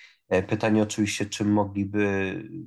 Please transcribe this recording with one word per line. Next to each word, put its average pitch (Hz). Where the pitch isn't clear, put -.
E, 92
pytanie 107
oczywiście, 104
czym 104
mogliby 98